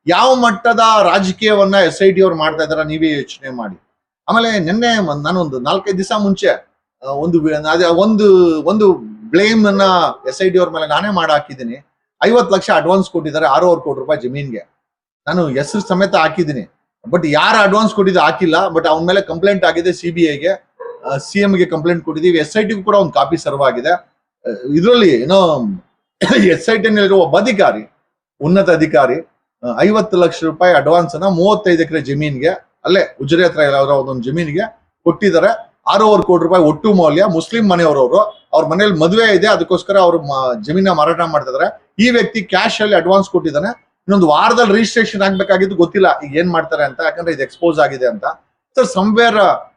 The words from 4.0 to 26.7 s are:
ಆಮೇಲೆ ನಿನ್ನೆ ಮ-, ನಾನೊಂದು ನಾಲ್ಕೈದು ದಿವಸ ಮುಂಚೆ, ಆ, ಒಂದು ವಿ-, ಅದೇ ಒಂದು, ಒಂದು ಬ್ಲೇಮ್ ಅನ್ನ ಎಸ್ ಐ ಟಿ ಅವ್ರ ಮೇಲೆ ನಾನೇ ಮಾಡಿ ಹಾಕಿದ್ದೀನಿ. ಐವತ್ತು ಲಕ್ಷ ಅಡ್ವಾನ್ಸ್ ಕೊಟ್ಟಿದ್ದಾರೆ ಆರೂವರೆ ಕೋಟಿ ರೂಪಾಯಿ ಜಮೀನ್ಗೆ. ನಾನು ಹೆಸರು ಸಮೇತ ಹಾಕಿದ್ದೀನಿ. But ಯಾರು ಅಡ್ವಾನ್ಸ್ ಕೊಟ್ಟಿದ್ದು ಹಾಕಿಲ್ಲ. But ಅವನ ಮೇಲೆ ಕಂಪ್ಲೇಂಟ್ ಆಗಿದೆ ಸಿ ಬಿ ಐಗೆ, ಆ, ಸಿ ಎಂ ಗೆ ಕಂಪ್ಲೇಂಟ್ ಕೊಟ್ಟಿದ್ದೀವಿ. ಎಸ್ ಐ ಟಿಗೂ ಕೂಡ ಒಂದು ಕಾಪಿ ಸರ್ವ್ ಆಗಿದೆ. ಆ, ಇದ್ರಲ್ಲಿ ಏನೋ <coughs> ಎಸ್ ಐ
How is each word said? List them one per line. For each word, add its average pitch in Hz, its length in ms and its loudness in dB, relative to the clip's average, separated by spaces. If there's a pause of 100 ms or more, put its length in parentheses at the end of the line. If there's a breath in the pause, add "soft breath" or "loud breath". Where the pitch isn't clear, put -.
ಆಮೇಲೆ 220 300 0
ನಿನ್ನೆ 220 400 -2
ಮ-, 147 240 -4
ನಾನೊಂದು 156 360 -4
ನಾಲ್ಕೈದು 190 380 -4
ದಿವಸ 190 200 -6
ಮುಂಚೆ, 196 320 0 (540)
ಆ, 135 60 -10
ಒಂದು 160 320 -2
ವಿ-, 156 140 0
ಅದೇ 156 300 0
ಒಂದು, 202 400 2 (380)
ಒಂದು 196 300 2 (360)
ಬ್ಲೇಮ್ 214 360 2
ಅನ್ನ 196 160 2 (460)
ಎಸ್ - 160 -6
ಐ 190 60 2
ಟಿ 185 100 2
ಅವ್ರ 175 100 2
ಮೇಲೆ 160 180 -2
ನಾನೇ 160 220 0
ಮಾಡಿ 165 220 0
ಹಾಕಿದ್ದೀನಿ. 131 600 -6 (300)
ಐವತ್ತು 202 320 2
ಲಕ್ಷ 190 200 -2
ಅಡ್ವಾನ್ಸ್ 175 340 0
ಕೊಟ್ಟಿದ್ದಾರೆ 156 380 -4
ಆರೂವರೆ 165 340 2
ಕೋಟಿ 139 180 -6
ರೂಪಾಯಿ 131 300 -4
ಜಮೀನ್ಗೆ. 135 400 -10 (580)
ನಾನು 165 200 -2
ಹೆಸರು 143 400 -4
ಸಮೇತ 190 280 0
ಹಾಕಿದ್ದೀನಿ. 170 800 -4 (160)
But 170 180 0
ಯಾರು 175 300 2
ಅಡ್ವಾನ್ಸ್ 208 360 2
ಕೊಟ್ಟಿದ್ದು 185 280 2
ಹಾಕಿಲ್ಲ. 160 340 0 (200)
But 165 120 0
ಅವನ 160 180 0
ಮೇಲೆ 190 160 2
ಕಂಪ್ಲೇಂಟ್ 185 440 0
ಆಗಿದೆ 170 280 0
ಸಿ 170 180 -8
ಬಿ 170 140 -2
ಐಗೆ, 151 420 -4 (380)
ಆ, 135 120 -6
ಸಿ 190 220 -6
ಎಂ 202 140 2
ಗೆ 180 120 2
ಕಂಪ್ಲೇಂಟ್ 165 400 -2
ಕೊಟ್ಟಿದ್ದೀವಿ. 160 320 0
ಎಸ್ 151 200 -4
ಐ 214 60 2
ಟಿಗೂ 202 200 -6
ಕೂಡ 202 120 2
ಒಂದು 190 160 2
ಕಾಪಿ 170 260 0
ಸರ್ವ್ 143 240 -6
ಆಗಿದೆ. 127 280 0
ಆ, - 600 -8 (260)
ಇದ್ರಲ್ಲಿ 180 460 4
ಏನೋ 165 380 2 (600)
<coughs> 202 300 2
ಎಸ್ 156 180 -2
ಐ 226 80 2